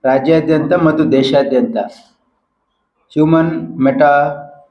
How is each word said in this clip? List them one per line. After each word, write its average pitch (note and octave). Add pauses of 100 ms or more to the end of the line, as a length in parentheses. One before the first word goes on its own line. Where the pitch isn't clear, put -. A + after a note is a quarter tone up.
ರಾಜ್ಯಾದ್ಯಂತ D3+
ಮತ್ತು D#3
ದೇಶಾದ್ಯಂತ C3 (1400)
ಹ್ಯೂಮನ್ D#3+
ಮೆಟಾ C#3+ (320)